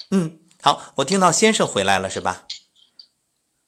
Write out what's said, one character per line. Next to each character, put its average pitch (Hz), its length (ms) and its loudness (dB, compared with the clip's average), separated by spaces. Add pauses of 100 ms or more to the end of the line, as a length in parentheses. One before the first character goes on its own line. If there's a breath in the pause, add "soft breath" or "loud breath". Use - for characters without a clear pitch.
(120)
嗯， 175 280 -2 (220)
好， - 340 -2
我 139 80 -2
听 185 160 -2
到 180 140 4
先 220 200 2
生 190 140 0
回 101 160 -2
来 95 160 2
了， 95 100 -4
是 95 120 -6
吧？ 90 260 -6 (1200)